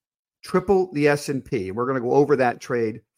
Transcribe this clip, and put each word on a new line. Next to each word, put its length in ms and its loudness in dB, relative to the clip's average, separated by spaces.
triple 500 0
the 160 2
S 200 0
and 160 -6
P. 260 -4
We're 140 -4
gonna 160 -2
go 120 -2
over 240 4
that 220 0
trade 420 -4